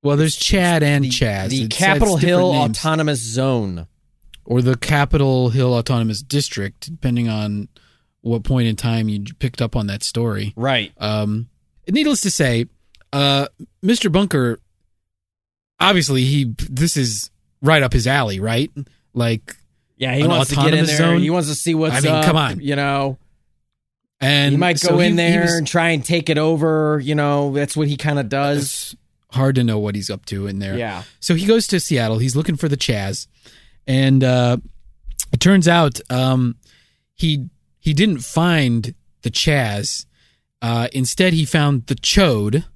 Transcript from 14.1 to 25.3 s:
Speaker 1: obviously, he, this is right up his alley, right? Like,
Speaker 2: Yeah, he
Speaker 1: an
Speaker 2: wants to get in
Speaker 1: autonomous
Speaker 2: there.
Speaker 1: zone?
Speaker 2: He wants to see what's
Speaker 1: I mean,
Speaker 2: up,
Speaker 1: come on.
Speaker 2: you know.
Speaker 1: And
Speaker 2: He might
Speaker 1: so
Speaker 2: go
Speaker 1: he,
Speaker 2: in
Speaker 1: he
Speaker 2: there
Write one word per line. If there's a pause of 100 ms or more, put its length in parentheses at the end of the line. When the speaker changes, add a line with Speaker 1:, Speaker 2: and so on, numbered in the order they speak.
Speaker 1:
obviously,
he, (160)
this
is (300)
right
up
his
alley,
right? (420)
Like, (420)
Speaker 2:
Yeah,
he
Speaker 1:
an
Speaker 2:
wants
to
get
in
Speaker 1:
autonomous
Speaker 2:
there.
Speaker 1:
zone?
Speaker 2:
He
wants
to
see
what's
Speaker 1:
I
mean,
Speaker 2:
up,
Speaker 1:
come
on.
Speaker 2:
you
know. (1040)
Speaker 1:
And
Speaker 2:
He
might
Speaker 1:
so
Speaker 2:
go
Speaker 1:
he,
Speaker 2:
in
Speaker 1:
he
Speaker 2:
there